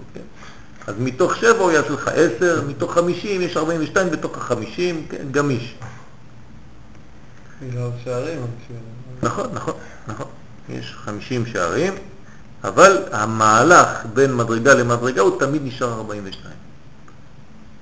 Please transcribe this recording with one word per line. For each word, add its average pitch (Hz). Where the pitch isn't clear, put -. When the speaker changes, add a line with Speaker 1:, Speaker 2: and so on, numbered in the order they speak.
Speaker 1:
כן? -
אז 107
מתוך 127
שבע 226
הוא 180
יעשה 147
לך 147
עשר, 165
מתוך 151
חמישים 175
יש 170
ארבעים 160
ושתיים 180
בתוך 151
החמישים, 147
כן, -
גמיש. 135
Speaker 2:
בגלל 123
שערים, 131
אני 123
חושב. 120
Speaker 1:
נכון, -
נכון, 127
נכון. 113
יש 123
חמישים 113
שערים, 104
אבל 156
המהלך 110
בין 131
מדרגה 117
למדרגה 120
הוא 190
תמיד 143
נשאר 123
ארבעים 104
ושתיים. -